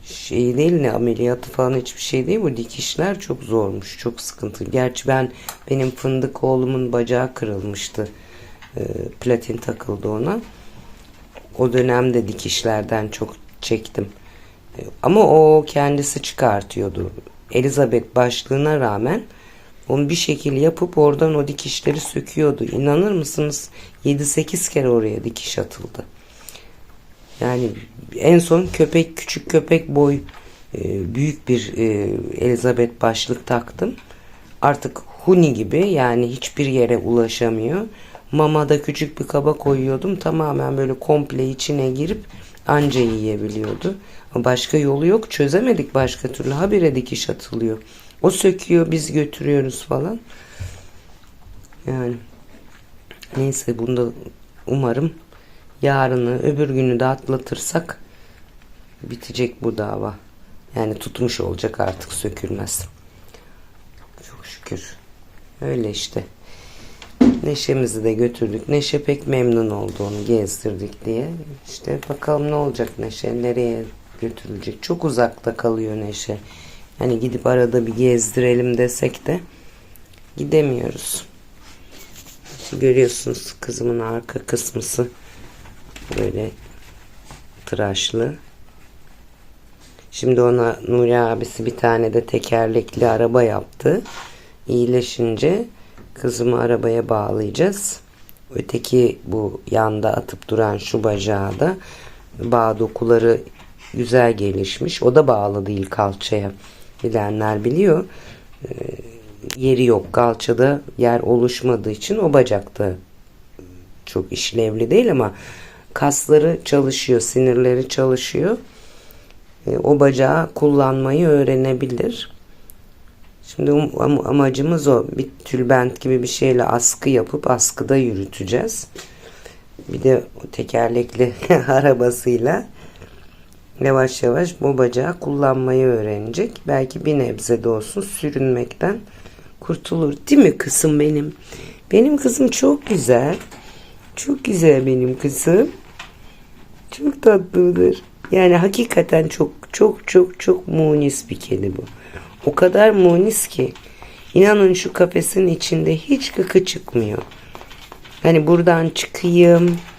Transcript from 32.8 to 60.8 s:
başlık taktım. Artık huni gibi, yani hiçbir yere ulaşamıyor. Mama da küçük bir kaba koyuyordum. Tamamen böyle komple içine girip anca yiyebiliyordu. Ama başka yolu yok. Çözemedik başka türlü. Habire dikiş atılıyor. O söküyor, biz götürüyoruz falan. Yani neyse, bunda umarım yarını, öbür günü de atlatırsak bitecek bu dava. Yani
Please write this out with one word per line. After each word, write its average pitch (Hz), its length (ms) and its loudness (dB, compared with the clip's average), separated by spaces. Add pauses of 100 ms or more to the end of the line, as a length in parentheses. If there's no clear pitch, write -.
başlık 117 440 -2
taktım. 127 500 -4 (640)
Artık 135 360 0
huni 175 560 4
gibi, 135 340 0
yani 123 400 2
hiçbir 131 380 -4
yere 123 320 2
ulaşamıyor. 117 880 0 (440)
Mama 151 380 2
da 147 120 2
küçük 147 380 -6
bir 139 80 -6
kaba 147 260 0
koyuyordum. 139 600 -2
Tamamen 143 600 -2
böyle 131 220 -2
komple 139 500 0
içine 135 420 -2
girip 165 320 -4 (440)
anca 143 320 2
yiyebiliyordu. 107 960 -2 (400)
Ama 123 100 0
başka 127 320 0
yolu 143 280 2
yok. 220 260 2
Çözemedik 170 640 0
başka 131 320 0
türlü. 127 240 -4
Habire 170 440 2
dikiş 123 340 -6
atılıyor. 113 480 -4 (440)
O 190 100 4
söküyor, 180 600 2
biz 160 200 -2
götürüyoruz 143 720 -2
falan. 160 360 -4 (1700)
Yani 127 280 -4 (1200)
neyse, 135 400 -4
bunda 120 280 -2 (640)
umarım 135 440 0 (720)
yarını, 127 580 0
öbür 143 300 0
günü 127 300 0
de 127 60 2
atlatırsak - 960 -4 (1040)
bitecek 120 600 -6
bu 113 140 -2
dava. 104 380 -6 (600)
Yani 110 240 -4